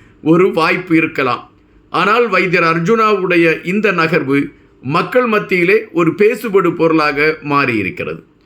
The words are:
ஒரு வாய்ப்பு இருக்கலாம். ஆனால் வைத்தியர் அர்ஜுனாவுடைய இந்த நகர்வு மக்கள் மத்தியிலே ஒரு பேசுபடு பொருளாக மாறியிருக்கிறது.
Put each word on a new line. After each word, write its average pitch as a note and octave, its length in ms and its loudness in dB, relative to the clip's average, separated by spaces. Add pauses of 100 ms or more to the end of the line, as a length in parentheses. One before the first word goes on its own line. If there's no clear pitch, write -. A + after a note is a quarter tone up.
(220)
ஒரு E3+ 300 2
வாய்ப்பு E3 440 0
இருக்கலாம். D3 540 -2 (400)
ஆனால் G#3+ 380 0
வைத்தியர் F3+ 360 0
அர்ஜுனாவுடைய F3 1000 0
இந்த G3+ 260 0
நகர்வு D#3 600 0 (300)
மக்கள் F3+ 440 -2
மத்தியிலே G3+ 680 0
ஒரு E3 220 0
பேசுபடு G3+ 580 2
பொருளாக D3+ 720 0
மாறியிருக்கிறது. A2 800 -2 (240)